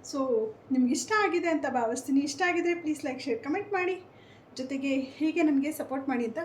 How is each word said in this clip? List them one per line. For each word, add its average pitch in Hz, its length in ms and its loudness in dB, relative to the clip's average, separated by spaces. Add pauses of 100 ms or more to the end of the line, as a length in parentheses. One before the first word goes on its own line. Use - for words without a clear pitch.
(100)
So 277 100 -4 (540)
ನಿಮ್ಗೆ 254 240 4
ಇಷ್ಟ - 140 -2 (120)
ಆಗಿದೆ 339 320 2
ಅಂತ 294 100 -2 (140)
ಭಾವಿಸ್ತೀನಿ. 262 500 2
ಇಷ್ಟ - 200 -4
ಆಗಿದ್ರೆ 339 240 2 (100)
ಪ್ಲೀಸ್ 302 240 -2
ಲೈಕ್, 254 180 -6
ಶೇರ್, 226 220 -2
ಕಾಮೆಂಟ್ 403 300 -2
ಮಾಡಿ, 359 180 0 (640)
ಜೊತೆಗೆ 269 320 -2 (260)
ಹೀಗೆ 320 300 2
ನನಗೆ 285 320 2
ಸಪೋರ್ಟ್ 269 320 -4
ಮಾಡಿ 240 180 0
ಅಂತ 320 140 -6